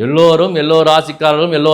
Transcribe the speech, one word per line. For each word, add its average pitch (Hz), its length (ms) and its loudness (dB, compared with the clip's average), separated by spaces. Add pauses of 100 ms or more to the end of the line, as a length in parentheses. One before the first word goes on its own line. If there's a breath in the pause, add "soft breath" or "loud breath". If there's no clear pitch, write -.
எல்லோரும், 165 560 0
எல்லோ 156 160 0 (120)
ராசிக்காரர்களும், 156 680 -2
எல்லோ 147 160 0